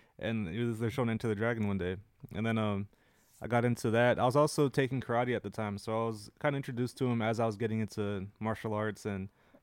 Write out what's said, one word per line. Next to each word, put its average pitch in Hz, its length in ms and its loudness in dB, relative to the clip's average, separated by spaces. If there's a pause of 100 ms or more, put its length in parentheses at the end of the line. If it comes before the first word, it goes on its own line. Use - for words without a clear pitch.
(200)
And 110 280 -2
it 104 160 -2
was, 117 160 -2
they're 113 120 0
showing 117 180 0
Into 113 180 -2
the 110 80 2
Dragon 110 320 0
one 98 120 0
day. 90 160 -2 (400)
And 110 100 -2
then, 113 120 2
um, 104 300 0 (540)
I - 60 -8
got 120 180 2
into 117 260 2
that. 120 280 6
I 113 60 4
was 123 100 4
also 147 340 4
taking 135 320 0
karate 120 340 0
at 101 80 -2
the 101 60 -6
time, 104 280 -4
so 110 260 -2
I 113 40 0
was 107 220 -8 (120)
kinda 143 160 0
introduced 127 420 -2
to 131 80 2
him 120 140 2
as 110 180 2
I 117 60 4
was 110 120 0
getting 110 220 0
into 101 480 -2 (120)
martial 110 340 -2
arts, 107 320 -4
and 98 240 -4 (340)